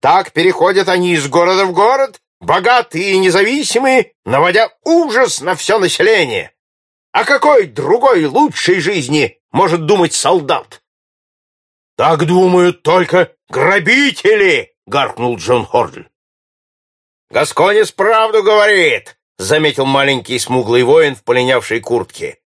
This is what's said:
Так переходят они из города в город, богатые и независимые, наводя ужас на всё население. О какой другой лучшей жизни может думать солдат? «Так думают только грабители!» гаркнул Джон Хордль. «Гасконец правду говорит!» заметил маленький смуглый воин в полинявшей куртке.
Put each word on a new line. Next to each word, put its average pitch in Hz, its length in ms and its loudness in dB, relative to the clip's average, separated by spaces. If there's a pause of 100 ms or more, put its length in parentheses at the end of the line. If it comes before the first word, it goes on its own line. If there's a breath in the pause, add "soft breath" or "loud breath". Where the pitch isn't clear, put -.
Так 180 300 0
переходят 180 580 0
они 180 240 0
из 143 140 -2
города 175 380 0
в 180 80 -4
город, 220 480 0 (180)
богатые 196 720 -2
и 190 60 2
независимые, 226 920 0 (120)
наводя 175 440 0 (140)
ужас 277 580 0
на 175 140 -4
всё 190 220 -2
население. 170 760 0 (580)
О 214 140 -2
какой 277 420 2
другой 165 580 0
лучшей 180 540 0
жизни 151 600 -2 (120)
может 170 340 0
думать 170 280 0
солдат? 151 680 -4 (1120)
«Так 156 300 0
думают 180 560 2
только 170 520 0 (160)
грабители!» 190 1200 0 (120)
гаркнул 120 520 -4
Джон 107 280 -2
Хордль. 101 420 -4 (1200)
«Гасконец 185 640 0
правду 220 520 0
говорит!» 202 760 0 (200)
заметил 143 480 -2
маленький 135 540 -2
смуглый 123 440 -2
воин 143 320 2
в - 80 -20
полинявшей 123 580 -2
куртке. - 640 -8